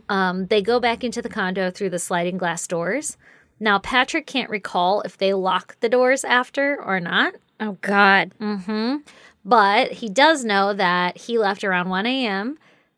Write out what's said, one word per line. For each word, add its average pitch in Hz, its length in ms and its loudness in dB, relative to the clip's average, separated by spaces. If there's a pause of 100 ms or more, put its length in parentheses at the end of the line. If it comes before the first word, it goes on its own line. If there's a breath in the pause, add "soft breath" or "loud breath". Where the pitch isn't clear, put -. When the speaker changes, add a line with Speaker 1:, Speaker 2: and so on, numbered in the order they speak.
Speaker 1:
Um, 185 380 -2
they 214 140 2
go 233 180 2
back 233 240 -2
into 233 180 -6
the 226 80 -8
condo 185 420 -4
through 190 180 -6
the 175 100 -6
sliding 180 380 -4
glass 170 300 -4
doors. 180 500 -6 (420 soft breath)
Now, 208 200 2
Patrick 247 480 0
can't - 220 -4
recall 196 520 0
if - 160 -10
they 196 160 2
lock 185 480 -2
the 233 80 0
doors 254 340 4
after 277 580 0
or 190 200 -2
not. 202 320 0 (260)
Speaker 2:
Oh, 208 220 -6
God. 196 580 4
Speaker 1:
Mm-hmm. 214 580 -4 (460 soft breath)
But 208 480 4
he 220 160 -10
does 269 380 4
know 202 280 2
that 180 440 0
he 233 200 -4
left 202 280 0
around 180 240 0
one 190 160 -2
A 262 220 -2
M 208 300 -4 (400)